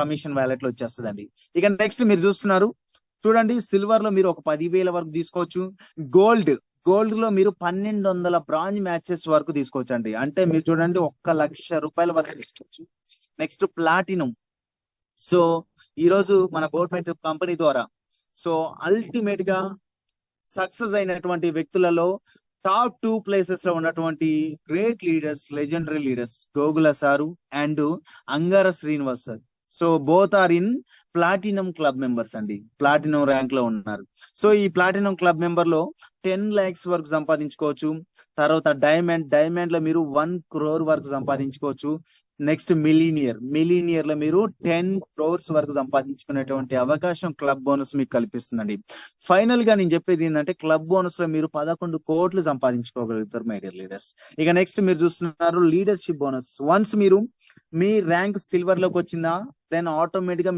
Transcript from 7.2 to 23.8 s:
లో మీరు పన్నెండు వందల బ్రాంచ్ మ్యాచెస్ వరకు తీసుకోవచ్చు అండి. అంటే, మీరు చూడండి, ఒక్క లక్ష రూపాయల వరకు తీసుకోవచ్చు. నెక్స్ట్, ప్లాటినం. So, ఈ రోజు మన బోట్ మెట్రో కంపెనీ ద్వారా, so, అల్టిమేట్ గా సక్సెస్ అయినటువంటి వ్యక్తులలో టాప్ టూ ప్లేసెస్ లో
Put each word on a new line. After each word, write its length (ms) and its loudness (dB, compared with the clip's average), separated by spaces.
లో 160 0
మీరు 140 4
పన్నెండు 480 -2
వందల 240 0
బ్రాంచ్ 380 -2
మ్యాచెస్ 360 -4
వరకు 240 0
తీసుకోవచ్చు 380 -4
అండి. 160 -4
అంటే, 280 0
మీరు 180 0
చూడండి, 380 0
ఒక్క 220 -6
లక్ష 260 -6
రూపాయల 320 0
వరకు 220 -2
తీసుకోవచ్చు. 420 -18
నెక్స్ట్, 220 -6
ప్లాటినం. 540 0
So, 100 4
ఈ 100 6
రోజు 220 4
మన 180 -2
బోట్ 220 -2
మెట్రో 200 -6
కంపెనీ 320 -4
ద్వారా, 220 2
so, 80 -2
అల్టిమేట్ 640 -2
గా 80 0
సక్సెస్ 460 -4
అయినటువంటి 580 -2
వ్యక్తులలో 500 0
టాప్ 280 2
టూ 60 0
ప్లేసెస్ 400 0
లో 140 2